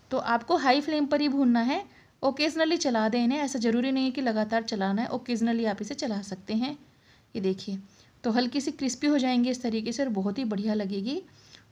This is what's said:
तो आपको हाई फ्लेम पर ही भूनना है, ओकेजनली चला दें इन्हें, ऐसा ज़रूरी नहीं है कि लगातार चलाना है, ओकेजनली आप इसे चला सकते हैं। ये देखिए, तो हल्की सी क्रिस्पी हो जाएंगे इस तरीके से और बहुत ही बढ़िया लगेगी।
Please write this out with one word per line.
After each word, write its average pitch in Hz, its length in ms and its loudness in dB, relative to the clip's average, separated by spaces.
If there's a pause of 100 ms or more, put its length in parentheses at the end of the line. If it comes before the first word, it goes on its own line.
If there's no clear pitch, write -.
(100)
तो 254 80 -2
आपको 233 380 2
हाई 269 240 4
फ्लेम 302 260 0
पर 294 140 2
ही 294 80 2
भूनना 254 340 4
है, 294 200 0 (400)
ओकेजनली 311 540 2
चला 233 320 2
दें 240 160 2
इन्हें, 254 140 2
ऐसा 269 200 -2
ज़रूरी 240 320 2
नहीं 262 140 0
है 262 60 0
कि 262 100 -4
लगातार 226 420 0
चलाना 202 400 0
है, - 60 -4
ओकेजनली 233 560 0
आप 208 180 -2
इसे 214 120 -8
चला 226 280 -4
सकते 190 320 -6
हैं। 240 160 0 (640)
ये 233 60 -4
देखिए, 190 380 -2 (460)
तो 240 60 0
हल्की 247 300 0
सी 277 100 -2
क्रिस्पी 269 360 -4
हो 294 120 4
जाएंगे 247 320 2
इस 254 120 -4
तरीके 226 300 -2
से 269 100 -4
और 269 60 0
बहुत 202 300 -2
ही 269 60 -2
बढ़िया 214 300 -2
लगेगी। 208 460 -4 (520)